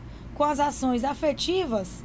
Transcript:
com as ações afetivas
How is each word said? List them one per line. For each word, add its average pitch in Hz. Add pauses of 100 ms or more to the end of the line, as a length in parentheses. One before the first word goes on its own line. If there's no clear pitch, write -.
(340)
com -
as 294
ações 254
afetivas 277